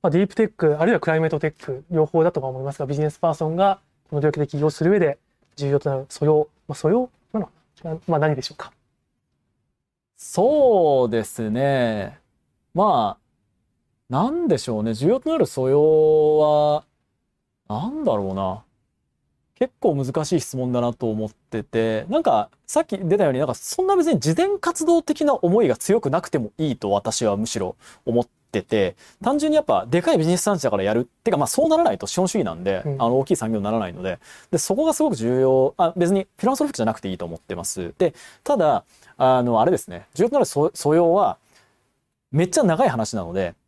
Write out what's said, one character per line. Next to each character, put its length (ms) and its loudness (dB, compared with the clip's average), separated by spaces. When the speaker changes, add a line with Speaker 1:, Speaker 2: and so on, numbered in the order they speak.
Speaker 1:
ま 60 0
あ、 40 2
デ 80 2
ィ 60 4
ー 20 -10
プ 80 -14
テ 100 2
ッ 100 -12
ク、 240 0
あ 60 2
る 60 2
い 20 2
は 60 0
ク 100 -2
ラ 60 2
イ 40 0
メ 80 0
ー 20 -2
ト 100 -2
テ 100 -2
ッ 160 -14
ク、 240 -10
両 160 2
方 180 2
だ 80 4
と 80 -6
は 100 -6
思 120 -10
い 20 -8
ま 80 -6
す 80 -16
が、 60 -4
ビ 100 -6
ジ 60 -2
ネ 80 0
ス 100 -10
パ 120 0
ー 20 -4
ソ 160 -4
ン 60 -4
が 240 0
こ 80 -10
の 40 0
領 80 2
域 100 -4
で 80 -2
起 120 -6
業 100 2
す 140 -4
る 80 4
上 80 2
で 180 0
重 140 -4
要 100 2
と 100 -2
な 80 -4
る 120 -8
素 160 -4
養、 220 2
ま 60 -10
あ、 20 -8
素 140 -2
養 200 0
な 60 -4
の 80 -6
か 40 -20
な？ 120 -8
な-、 120 -16
ま 100 0
あ、 20 0
何 160 0
で 60 -8
し 100 -12
ょ 40 -20
う 20 -20
か？ 140 -16
Speaker 2:
そ 920 2
う 40 -4
で 140 0
す 260 -6
ね。 680 -2
ま 460 0
あ、 960 -20
な 160 0
ん 180 -2
で 120 2
し 100 -8
ょ 120 -4
う 20 -4
ね。 100 -4
重 160 -2
要 100 0
と 120 -6
な 60 -2
る 100 2
素 200 -4
養 720 4
は、 460 2
な 220 -6
ん 140 -8
だ 120 0
ろ 160 -2
う 20 -6
な。 300 -6
結 240 -4
構 160 0
難 300 -4
し 100 -2
い 40 2
質 160 -8
問 160 -4
だ 100 0
な 120 -2
と 160 -4
思 160 -4
っ 60 -10
て 320 -10
て、 460 -2
な 100 0
ん 40 -2
か、 280 0
さ 140 0
っ 40 -4
き 140 -8
出 180 0
た 60 2
よ 80 2
う 20 -2
に、 60 -2
な 60 0
ん 20 -4
か、 80 -4
そ 260 -6
ん 60 0
な 80 2
別 180 2
に 60 0
慈 160 0
善 240 0
活 260 -4
動 160 4
的 240 -4
な 80 4
思 300 2
い 40 4
が 80 2
強 240 0
く 120 -2
な 100 0
く 80 -14
て 80 -2
も 220 -4
い 120 -2
い 60 -4
と 140 -4
私 340 -2
は 120 2
む 100 -4
し 100 -8
ろ 180 -6
思 160 2
っ 60 -4
て 100 -2
て、 340 -2
単 160 0
純 100 0
に 60 2
や 80 2
っ 20 -14
ぱ 220 0
で 160 0
か 100 2
い 60 2
ビ 60 2
ジ 40 2
ネ 80 2
ス 40 -4
産 180 0
地 20 -6
だ 80 0
か 80 0
ら 60 0
や 100 0
る。 160 -2
て 80 0
か、 60 2
ま 80 2
あ、 20 -6
そ 180 0
う 40 0
な 80 4
ら 60 2
な 80 2
い 60 -4
と 80 -10
資 120 -6
本 100 2
主 80 -6
義 100 0
な 80 -6
ん 100 -12
で、 220 -2
Speaker 1:
う 40 -4
ん。 40 -4
Speaker 2:
あ 140 0
の、 120 2
大 60 -2
き 60 -4
い 40 4
産 160 -4
業 60 -2
に 60 -4
な 80 -2
ら 80 -2
な 80 -4
い 60 -10
の 100 -12
で。 160 -6
で、 80 0
そ 160 -2
こ 100 4
が 80 2
す 80 -2
ご 80 4
く 60 -2
重 260 0
要。 360 4
あ、 200 2
別 160 2
に 140 0
フ 60 -6
ィ 20 -4
ラ 80 2
ン 40 -4
ソ 60 0
ロ 40 0
フ 20 -6
ィ 20 -8
ッ 20 -16
ク 40 -10
じ 60 -2
ゃ 20 0
な 80 0
く 60 -10
て 100 -8
い 40 -4
い 40 -8
と 80 -8
思 120 -10
っ 20 -20
て 160 -10
ま 100 -10
す。 320 -8
で、 160 0
た 140 -2
だ、 260 2
あ 240 4
の、 180 2
あ 60 4
れ 60 2
で 60 2
す 100 -10
ね。 260 -16
重 120 2
要 40 -2
と 60 -4
な 60 4
る 40 2
素-、 300 0
素 180 0
養 200 4
は、 240 0
め 120 2
っ 40 0
ち 120 0
ゃ 40 2
長 220 2
い 40 2
話 260 -4
な 80 -4
の 100 -10
で 220 -4